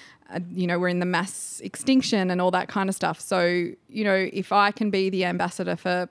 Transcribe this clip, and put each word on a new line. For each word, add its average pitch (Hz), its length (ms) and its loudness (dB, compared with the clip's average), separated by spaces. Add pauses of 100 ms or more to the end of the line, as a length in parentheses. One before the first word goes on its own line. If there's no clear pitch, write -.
(300)
uh, 185 100 -6 (120)
you 180 140 -2
know, 175 120 2
we're 180 100 2
in 180 100 0
the 180 80 0
mass 180 580 -4
extinction 220 640 2
and 180 80 0
all 185 120 2
that 180 180 0
kind 196 220 -2
of 190 40 -2
stuff. 170 260 -2
So, 185 200 0 (480)
you 214 160 -4
know, 190 260 2
if - 220 -4
I 202 200 4
can 208 180 -2
be 190 180 2
the 185 160 0
ambassador 175 500 -2
for 180 360 -2